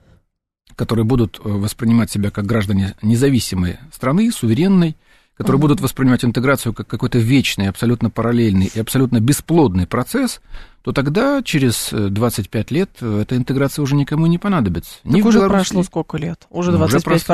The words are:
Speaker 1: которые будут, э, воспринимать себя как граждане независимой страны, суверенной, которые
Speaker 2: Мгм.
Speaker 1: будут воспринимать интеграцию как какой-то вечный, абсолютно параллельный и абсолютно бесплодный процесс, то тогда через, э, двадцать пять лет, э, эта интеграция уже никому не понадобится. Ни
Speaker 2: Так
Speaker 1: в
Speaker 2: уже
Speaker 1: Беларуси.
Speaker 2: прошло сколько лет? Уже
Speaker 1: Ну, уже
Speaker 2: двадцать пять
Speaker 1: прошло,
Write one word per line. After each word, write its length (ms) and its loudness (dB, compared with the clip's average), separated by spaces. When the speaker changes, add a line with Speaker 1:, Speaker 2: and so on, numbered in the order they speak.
Speaker 1:
которые 300 -2
будут, 380 0
э, 60 -8
воспринимать 640 0
себя 200 -2
как 140 -6
граждане 560 -2
независимой 760 0
страны, 400 0
суверенной, 640 2
которые 220 0
Speaker 2:
Мгм. 40 2
Speaker 1:
будут 200 2
воспринимать 440 2
интеграцию 480 0
как 140 -10
какой-то 300 -2
вечный, 500 2
абсолютно 440 0
параллельный 640 2
и 60 -4
абсолютно 400 0
бесплодный 680 2
процесс, 540 -4
то 80 -6
тогда 500 0
через, 500 0
э, 180 -2
двадцать 400 -2
пять 200 -4
лет, 200 -2
э, 200 -2
эта 160 -4
интеграция 440 -2
уже 140 0
никому 320 0
не 100 2
понадобится. 540 -2
Ни 120 0
Speaker 2:
Так 80 4
Speaker 1:
в 40 4
Speaker 2:
уже 120 6
Speaker 1:
Беларуси. 160 2
Speaker 2:
прошло 280 0
сколько 340 -6
лет? 340 -8
Уже 200 -2
Speaker 1:
Ну, 60 2
уже 0 -
Speaker 2:
двадцать 200 2
пять 80 0
Speaker 1:
прошло, 280 0